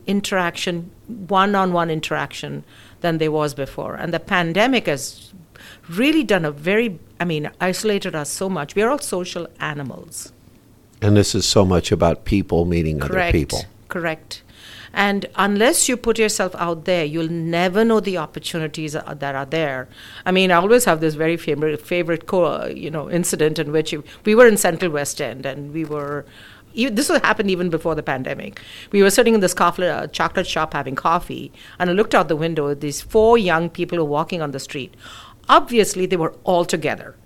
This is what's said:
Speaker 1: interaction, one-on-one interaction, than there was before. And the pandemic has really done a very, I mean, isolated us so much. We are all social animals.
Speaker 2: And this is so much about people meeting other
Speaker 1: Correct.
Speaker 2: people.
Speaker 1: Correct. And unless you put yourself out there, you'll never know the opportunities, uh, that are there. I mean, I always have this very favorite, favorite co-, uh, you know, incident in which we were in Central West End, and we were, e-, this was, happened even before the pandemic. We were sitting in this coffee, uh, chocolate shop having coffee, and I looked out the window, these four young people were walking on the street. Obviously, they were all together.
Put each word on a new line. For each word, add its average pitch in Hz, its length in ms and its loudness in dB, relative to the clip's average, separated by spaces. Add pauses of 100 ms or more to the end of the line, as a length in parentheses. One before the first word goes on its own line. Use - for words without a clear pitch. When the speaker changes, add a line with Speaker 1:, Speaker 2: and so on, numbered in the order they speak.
Speaker 1:
interaction, 180 840 -2 (160)
one-on-one 190 840 0
interaction, 147 760 -6 (360)
than 165 180 0
there 156 140 0
was 151 220 0
before. - 400 -8
And 170 180 -6
the 165 80 -2
pandemic 190 640 0
has - 460 -6 (560)
really 269 360 2
done 196 200 2
a 151 60 0
very, 180 480 -2 (200)
I 175 60 -2
mean, 156 260 -4 (100)
isolated 185 540 -2
us 147 140 -6
so 190 220 -4
much. 147 240 -6
We 202 80 2
are 233 80 2
all 285 80 0
social 180 480 -6 (120)
animals. 147 720 -10 (720)
Speaker 2:
And 104 120 6
this 101 180 4
is 95 100 0
so 101 200 4
much 92 260 2
about 82 340 2
people 87 400 2
meeting 80 380 0
other 71 120 -4
Speaker 1:
Correct. 170 180 0
Speaker 2:
people. - 320 0 (240)
Speaker 1:
Correct. - 560 -8 (480)
And 202 420 0
unless 202 540 2
you 247 80 2
put 226 200 0
yourself 208 380 0
out 170 300 -4
there, 175 200 0
you'll 160 240 -4
never 170 560 0
know 226 140 4
the 202 200 -2
opportunities, 156 760 -6
uh, 151 240 -8
that 139 160 -6
are 135 120 -6
there. 131 420 -4 (360)
I 185 60 -2
mean, 185 220 4
I 170 40 6
always 214 280 6
have 165 160 2
this 156 140 0
very 160 220 0
favorite, 151 440 -2
favorite 170 480 -2
co-, 180 160 2
uh, - 280 -4
you 156 160 -10
know, 151 220 -8
incident 156 480 0
in 147 140 -4
which 156 200 0 (320)
we 214 120 4
were 247 100 10
in 208 100 8
Central 175 360 0
West 143 280 -4
End, 131 240 -8
and 143 300 -8
we 160 100 -4
were, 147 400 -8 (480)
e-, 180 160 0
this 220 200 -2
was, 320 140 4
happened 202 280 0
even 180 180 0
before 160 280 -2
the 151 80 -6
pandemic. 139 560 -8 (320)
We 202 100 6
were 196 80 8
sitting 226 240 6
in 214 60 6
this 180 140 2
coffee, 175 320 2
uh, 147 200 -2
chocolate 170 400 -2
shop 156 260 -4
having 139 220 -4
coffee, 139 560 -2 (300)
and 180 100 0
I 175 40 2
looked 214 200 2
out 180 140 4
the 160 80 0
window, 151 380 -2
these 143 260 -8
four 220 380 4
young 170 320 2
people 175 280 -4
were 160 60 2
walking 160 360 -2
on 143 120 -6
the 135 80 -8
street. - 340 -12 (540)
Obviously, 220 580 4
they 180 100 0
were 160 180 -2 (100)
all 175 200 4
together. 147 600 -4